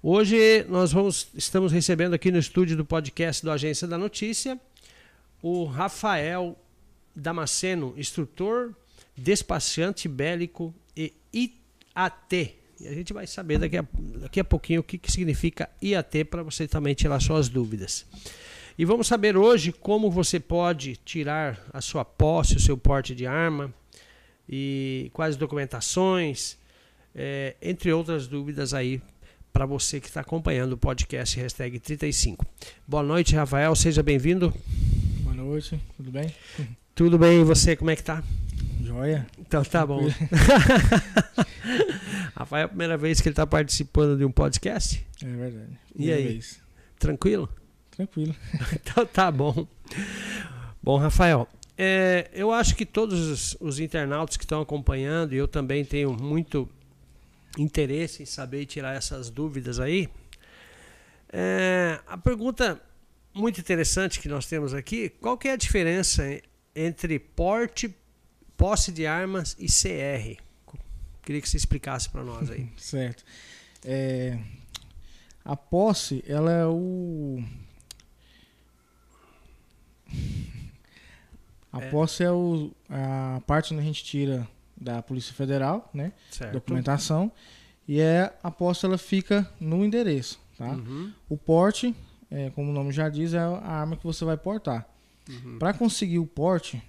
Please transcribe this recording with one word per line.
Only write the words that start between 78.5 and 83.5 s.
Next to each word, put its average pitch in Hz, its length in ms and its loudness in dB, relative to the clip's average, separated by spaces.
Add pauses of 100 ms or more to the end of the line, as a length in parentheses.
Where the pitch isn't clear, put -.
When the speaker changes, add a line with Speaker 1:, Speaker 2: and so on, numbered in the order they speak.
Speaker 2:
a 127 100 -8
Speaker 1:
É. 131 80 -10
Speaker 2:
posse 156 320 0
é 175 80 2
o, 170 400 0 (180)
a 135 580 -4
parte 151 260 0